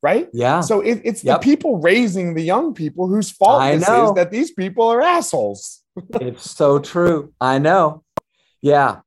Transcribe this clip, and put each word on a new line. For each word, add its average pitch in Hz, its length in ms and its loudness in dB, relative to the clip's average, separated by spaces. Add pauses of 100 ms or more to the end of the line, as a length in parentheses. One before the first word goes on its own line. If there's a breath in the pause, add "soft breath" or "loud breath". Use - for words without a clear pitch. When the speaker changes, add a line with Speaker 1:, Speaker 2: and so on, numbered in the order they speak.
Speaker 1:
right? 196 320 0
Speaker 2:
Yeah. 127 280 0
Speaker 1:
So 202 200 0
it, 226 220 -2
it's 226 180 -6
the - 120 -6
Speaker 2:
Yep. 160 80 0
Speaker 1:
people 285 380 0
raising 180 540 0
the 160 100 -4
young 233 300 -2
people 165 340 -6
whose 196 240 -2
fault 233 300 4
Speaker 2:
I 143 160 2
Speaker 1:
this 170 100 0
Speaker 2:
know. 233 220 4
Speaker 1:
is 202 40 0
that 180 180 0
these 254 200 -4
people 190 360 -2
are 233 140 0
assholes. 160 800 -2 (140)
<laughs> - 260 -8
Speaker 2:
It's 123 300 -12
so 143 260 2
true. 165 640 -2
I 131 160 0
know. 156 460 2 (580)
Yeah. 135 460 2